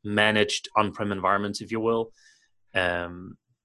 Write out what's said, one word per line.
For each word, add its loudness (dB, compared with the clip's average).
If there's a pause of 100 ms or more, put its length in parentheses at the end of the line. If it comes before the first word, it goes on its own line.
managed 2
on-prem 0
environments, 0
if -10
you -2
will. 0 (640)
Um, -2 (280)